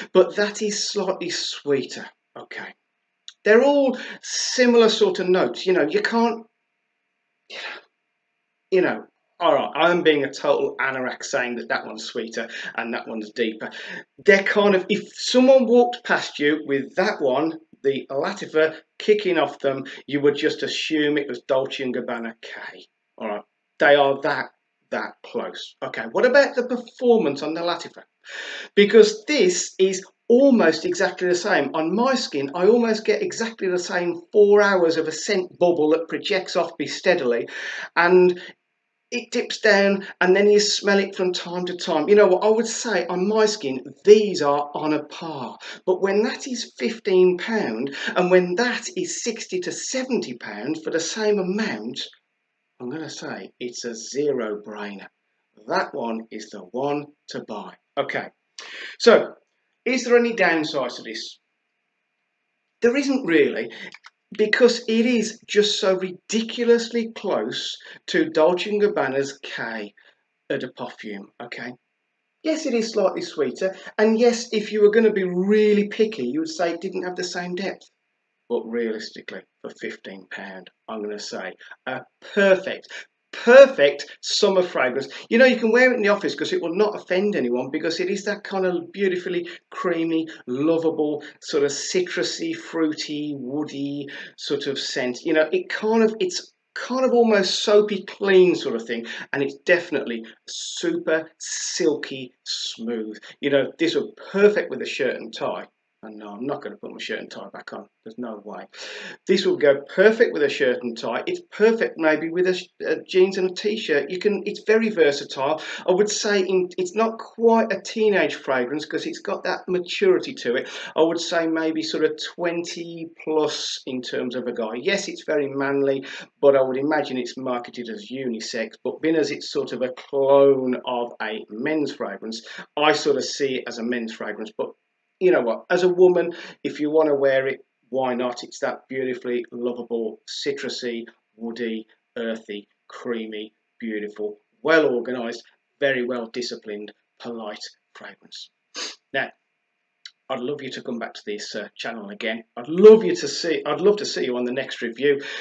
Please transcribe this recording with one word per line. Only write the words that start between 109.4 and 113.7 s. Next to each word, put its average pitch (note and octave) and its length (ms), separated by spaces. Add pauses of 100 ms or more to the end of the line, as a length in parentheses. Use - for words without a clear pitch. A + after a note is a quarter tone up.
will F3 120
go C#3 260 (100)
perfect G3+ 420
with D#3 80
a C#3+ 60
shirt B2 340
and A#2 140
tie. B2+ 300
It's F3+ 140 (100)
perfect A3 460
maybe D#3 320
with F3+ 180
a F#3 80
sh-, F3+ 140 (180)
a D#3 160
jeans F#3 360
and F#3 120
a F3+ 40
t-shirt. E3+ 560